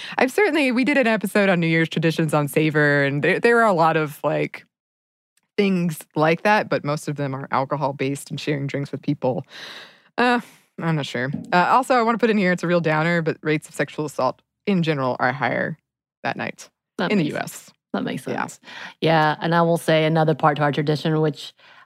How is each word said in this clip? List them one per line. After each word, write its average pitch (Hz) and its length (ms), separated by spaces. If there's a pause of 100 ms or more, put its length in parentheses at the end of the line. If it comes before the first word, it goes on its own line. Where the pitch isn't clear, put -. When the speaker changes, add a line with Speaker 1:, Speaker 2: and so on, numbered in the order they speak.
(180)
Speaker 1:
I've 254 140
certainly, 302 400
we 247 120
did 277 140
an 254 80
episode 208 420
on 180 120
New 165 80
Year's 165 200
traditions 160 460
on 147 140
Savor, 147 560
and 139 180
there, 160 160
there 233 220
are 226 80
a 202 40
lot 160 240
of, 151 280
like, 151 420 (920)
things 180 420 (180)
like 160 260
that, 208 280
but 139 140
most 147 220
of 147 100
them 143 180
are 135 160
alcohol-based 139 800
and 147 100
sharing 143 260
drinks 139 240
with - 120
people. 131 420 (720)
Uh, 240 240 (400)
I'm 160 160
not 143 80
sure. 131 260 (220)
Uh, 175 180
also, 254 260
I 240 60
wanna 233 140
put 226 140
in 214 80
here, 185 120
it's 180 120
a 180 40
real 175 140
downer, 160 400
but 156 220
rates 156 260
of - 60
sexual 151 320
assault 135 340 (260)
in 190 160
general 139 380
are 127 120
higher 139 440 (460)
that - 160
night - 320 (260)
Speaker 2:
That 180 160
Speaker 1:
in 208 60
the 165 60
Speaker 2:
makes - 100
Speaker 1:
U - 40
S. - 140
Speaker 2:
sense. - 200 (200)
That - 120
makes - 220
Speaker 1:
Yeah. - 200
Speaker 2:
sense. - 140 (420)
Yeah, 156 380
and 170 140
I 170 80
will 170 140
say 160 300
another 160 280
part 151 220
to 151 60
our 147 100
tradition, 156 480
which 156 320 (340)